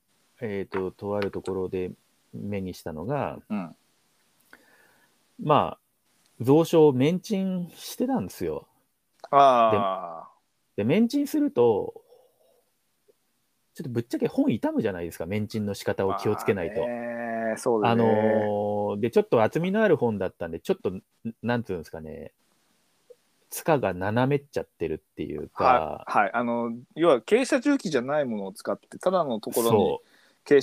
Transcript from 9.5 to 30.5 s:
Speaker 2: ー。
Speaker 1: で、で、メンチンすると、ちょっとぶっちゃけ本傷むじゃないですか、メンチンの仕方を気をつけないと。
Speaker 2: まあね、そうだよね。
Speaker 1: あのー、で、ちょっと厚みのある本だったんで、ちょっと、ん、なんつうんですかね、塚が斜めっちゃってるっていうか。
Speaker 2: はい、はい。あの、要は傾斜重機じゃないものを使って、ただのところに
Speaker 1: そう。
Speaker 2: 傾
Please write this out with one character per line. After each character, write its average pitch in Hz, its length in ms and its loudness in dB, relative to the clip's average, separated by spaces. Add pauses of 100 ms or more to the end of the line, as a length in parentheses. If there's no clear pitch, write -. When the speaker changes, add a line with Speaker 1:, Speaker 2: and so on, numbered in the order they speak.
Speaker 2:
ー。 - 0 -
Speaker 1:
で、 - 60 0
で、 - 20 0
メ 160 160 4
ン 233 80 4
チ 285 120 -2
ン 285 60 -2
す 311 120 -2
る 285 120 0
と、 104 520 2 (1700)
ち - 80 -12
ょ - 0 -
っ - 20 -10
と 127 60 -8
ぶ 117 100 -4
っ - 40 0
ち - 120 -8
ゃ - 20 -4
け 240 80 -2
本 277 200 0
傷 269 260 0
む 285 100 0
じ 110 60 0
ゃ 98 40 -2
な 87 100 -8
い - 20 -6
で 82 80 -8
す - 60 -14
か、 82 80 -8
メ 101 120 -4
ン 107 80 -4
チ 110 140 -6
ン 104 60 -4
の 101 80 -4
仕 - 100 -12
方 98 220 0
を 98 100 -2
気 101 120 -4
を 104 80 0
つ - 80 -8
け 110 100 2
な 90 100 -4
い 92 100 -6
と。 117 60 -4
Speaker 2:
ま 120 60 -2
あ - 20 -4 (600)
ね、 110 60 -4
そ 117 220 0
う 107 40 -2
だ 120 80 2
よ 117 60 2
ね。 117 60 2
Speaker 1:
あ 117 40 4
の 104 880 0
ー、 101 40 -8
で、 113 100 -2
ち - 80 0
ょ - 40 6
っ - 60 -2
と 120 140 4
厚 117 180 0
み 180 100 -2
の 214 120 0
あ 214 60 4
る 160 80 4
本 117 220 0
だ 95 80 -2
っ 87 60 -4
た 87 160 -10
ん - 20 -12
で、 85 80 -8
ち - 140 -4
ょ - 20 -4
っ - 40 -12
と、 104 120 -4
ん、 92 120 -10 (400)
な 120 160 -2
ん 113 40 -4
つ 98 100 -8
う 90 40 -4
ん - 20 -6
で 78 60 -12
す - 60 -20
か 82 100 -12
ね、 78 320 -14 (1160)
塚 - 280 0
が 101 160 -2
斜 107 340 0
め 143 140 0
っ - 80 -20
ち - 80 -6
ゃ 82 40 -2
っ - 40 -10
て - 200 -8
る 78 80 -4
っ - 200 -12
て - 80 -8
い 73 140 -8
う 76 120 -10
か。 78 580 0
Speaker 2:
は - 160 0
い、 - 20 2
は - 40 0
い。 - 60 -12
あ 120 100 -2
の、 117 280 -4 (220)
要 165 140 2
は 131 120 6
傾 247 240 2
斜 254 180 0
重 285 160 2
機 196 120 -6
じ 143 80 0
ゃ 117 40 -2
な 143 180 -2
い 143 40 0
も 113 140 -4
の 95 80 -6
を 95 60 -10
使 - 180 -8
っ 98 80 -4
て、 - 200 -18
た - 120 -2
だ 180 140 2
の 117 160 -4
と 123 100 -10
こ 120 120 -2
ろ 113 80 2
に - 0 -
Speaker 1:
そ 90 340 4
う。 - 440 -16
Speaker 2:
傾 143 140 8